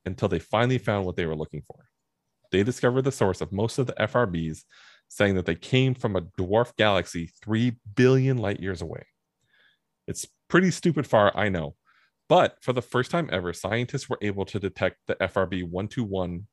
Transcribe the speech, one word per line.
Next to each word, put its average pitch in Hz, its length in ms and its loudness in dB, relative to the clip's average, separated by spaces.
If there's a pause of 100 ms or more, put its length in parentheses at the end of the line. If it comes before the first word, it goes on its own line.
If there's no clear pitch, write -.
until 92 240 -2
they 87 100 0
finally 120 400 0
found 101 280 -2
what 85 100 -6
they 90 80 -2
were 80 120 -4
looking 76 300 -8
for. - 200 -20 (640)
They 95 120 4
discovered 123 400 0
the 135 100 0
source 95 280 0
of 82 120 -6
most 104 260 -2
of 127 80 0
the - 160 -4
F 107 120 -2
R 123 120 4
Bs, 82 380 -6 (440)
saying 101 260 2
that 90 100 0
they 85 100 0
came 127 400 2
from 107 220 -4
a 90 60 0
dwarf 95 560 -2
galaxy 92 520 2 (120)
three 117 340 0 (180)
billion 131 440 4
light 104 220 -4
years 90 200 -6
away. 82 240 -10 (1000)
It's - 200 -8 (220)
pretty 180 220 4
stupid 156 360 0
far, 104 300 4
I 101 140 0
know, 80 240 -4 (560)
but 160 320 6
for 127 100 -2
the 123 80 -2
first 123 300 -2
time 170 200 -2
ever, 87 220 -2
scientists 117 560 -4
were - 140 -4
able 98 240 -2
to - 120 -8
detect 92 380 -2 (100)
the - 160 -2
F 95 140 -2
R 98 80 2
B 90 180 -4
one 90 260 -6
two 123 160 -6
one 92 480 -4